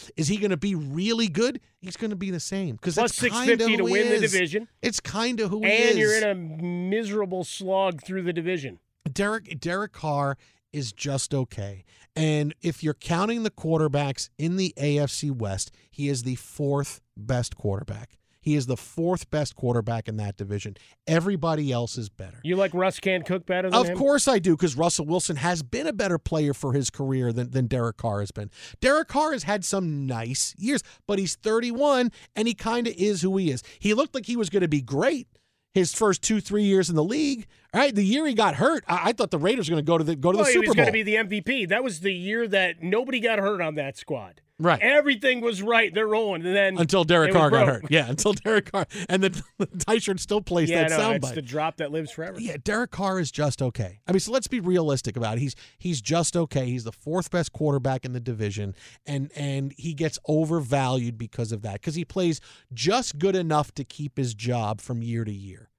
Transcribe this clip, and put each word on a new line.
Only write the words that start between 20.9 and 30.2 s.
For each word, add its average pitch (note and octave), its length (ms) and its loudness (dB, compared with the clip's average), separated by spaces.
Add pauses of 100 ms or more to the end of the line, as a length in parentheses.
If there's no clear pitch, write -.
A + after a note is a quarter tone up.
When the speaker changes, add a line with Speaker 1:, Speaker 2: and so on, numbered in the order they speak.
Speaker 1:
Everybody D#3+ 640 2
else A#2+ 260 -4
is A2 100 -6
better. F#2+ 360 -18
Speaker 2:
You E3+ 100 0
like F#3+ 200 2
Russ F3+ 260 0
Can F#3 240 0
Cook F3+ 200 -2
better F#3 240 0
than F#3 120 4
Speaker 1:
Of G#3 80 2
Speaker 2:
him? F3+ 100 -4
Speaker 1:
course C#4 300 4
I B3+ 100 6
do, E3+ 180 4
'cause D3 200 2
Russell E3 280 0
Wilson E3 300 0
has D#3+ 300 -2
been B3+ 240 -4
a D4 40 -2
better G3 240 0
player D3+ 380 0
for C3+ 180 -4
his C3+ 160 0
career C3 440 -2
than, B2 180 -4
than B2+ 160 0
Derek A#2 300 -2
Carr G#2 240 -2
has G2+ 100 -4
been. G#2 220 -10 (280)
Derek D4 280 4
Carr D#4 240 0
has B3 100 -4
had F#3+ 220 -2
some D#3 420 -2
nice A#2+ 520 -4